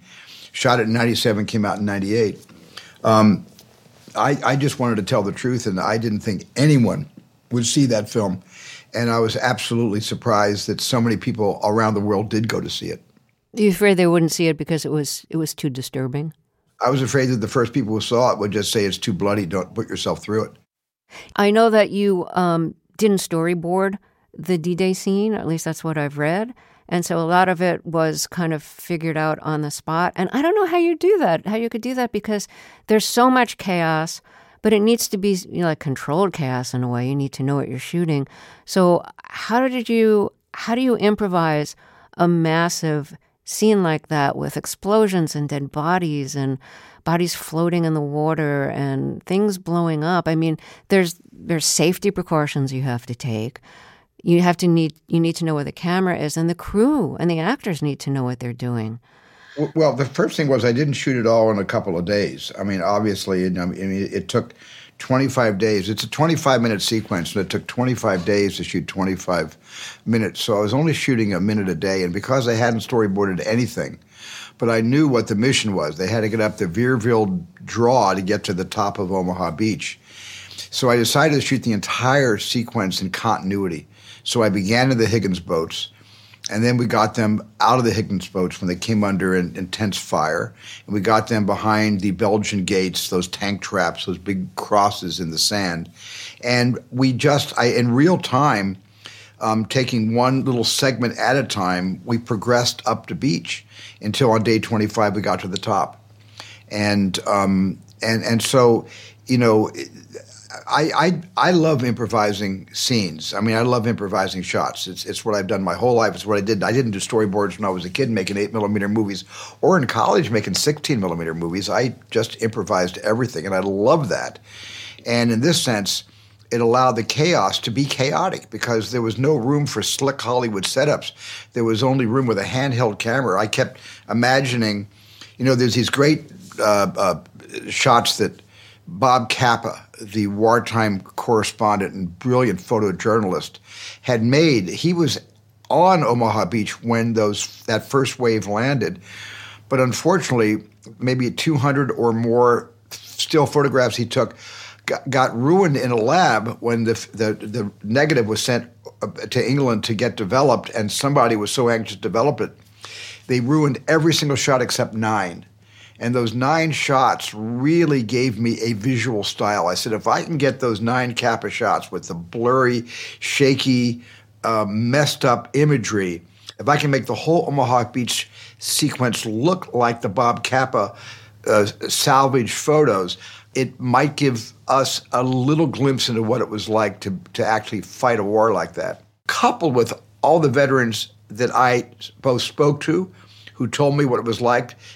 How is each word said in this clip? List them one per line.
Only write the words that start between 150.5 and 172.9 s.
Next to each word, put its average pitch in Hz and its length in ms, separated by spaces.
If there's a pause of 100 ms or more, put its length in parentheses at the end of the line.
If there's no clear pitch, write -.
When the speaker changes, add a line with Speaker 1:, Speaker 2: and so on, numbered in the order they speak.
Speaker 1:
maybe 127 320
two - 240
hundred 135 380
or 117 220
more 117 580 (180)
still - 560
photographs 127 500
he 120 120
took 117 280 (520)
got, - 200
got 131 320
ruined 160 380
in 123 140
a 120 40
lab 117 640
when 117 260
the, 113 80 (200)
the, 107 200 (120)
the 104 260 (120)
negative 131 420
was 104 160
sent, - 300 (320)
uh, - 40 (200)
to 110 200
England 123 360
to 117 100
get 110 220
developed, 117 560
and 107 200
somebody 135 440
was 104 160
so 120 180
anxious 113 260
to 92 60
develop 113 400
it, 95 100 (760)
they 123 120
ruined 143 480
every 160 280
single 143 220
shot 127 260
except 113 320
nine. 104 500 (560)
And 120 140
those 117 180
nine 156 380
shots 131 600
really 131 720
gave 120 360
me 117 220
a 113 100
visual 113 500
style. 101 460
I 90 60
said, 113 180
"If 110 160
I 151 160
can 165 140
get 135 240
those 117 180
nine 123 340
Capa 113 360
shots 95 420
with 90 160
the 95 60
blurry, 120 720 (340)